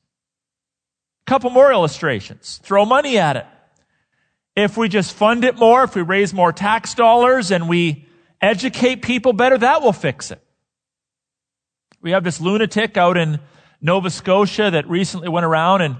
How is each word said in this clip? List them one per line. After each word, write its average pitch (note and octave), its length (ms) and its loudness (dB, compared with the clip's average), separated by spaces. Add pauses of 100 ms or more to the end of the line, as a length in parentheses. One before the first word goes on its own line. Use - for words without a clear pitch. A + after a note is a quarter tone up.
(1300)
Couple B3+ 240 0
more C4 220 6
illustrations. D#3 920 -4
Throw G3+ 240 2
money C4 320 2
at D3 200 0
it. - 100 -12 (1080)
If G#3 220 -2
we A3+ 100 0
just F#3+ 280 -4
fund A#3 280 2
it B3 120 0
more, A#3+ 280 4
if A3 120 -4
we F3+ 80 -2
raise F#3+ 280 -2
more F3 220 2
tax G#3+ 400 -4
dollars A#3+ 560 2
and E3+ 180 -2
we E3+ 400 -2 (320)
educate A#3 600 -2
people B3 320 -2
better, B3 240 2
that C4+ 240 2
will A3+ 120 2
fix - 360 -8
it. - 140 -18 (1600)
We E3+ 80 -6
have F#3 120 0
this E3+ 160 -6
lunatic G#3+ 580 -2
out F3+ 200 2
in D#3 220 -2 (420)
Nova F3+ 300 -2
Scotia G3+ 580 0
that D#3+ 180 -2
recently F3 400 -4
went E3+ 200 -2
around E3+ 340 2
and C#3+ 180 -4